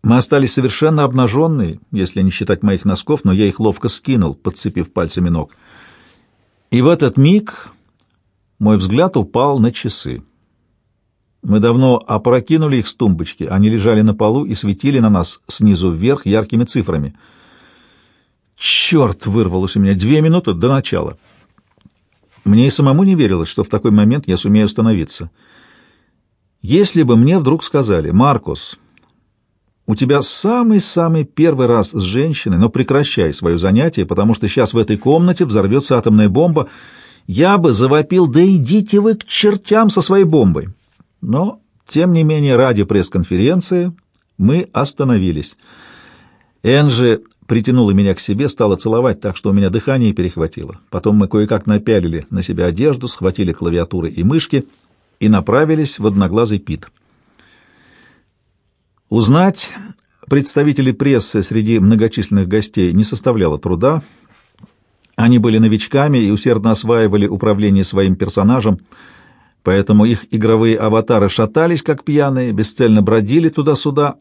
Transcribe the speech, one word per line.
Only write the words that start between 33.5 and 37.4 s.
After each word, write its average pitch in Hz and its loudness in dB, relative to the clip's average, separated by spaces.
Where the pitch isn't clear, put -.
занятие, 101 0
потому 104 0
что 107 -4
щас 113 -2
в 117 2
этой 107 0
комнате 170 2
взорвётся 117 0
атомная 107 4
бомба», 151 0
я 170 2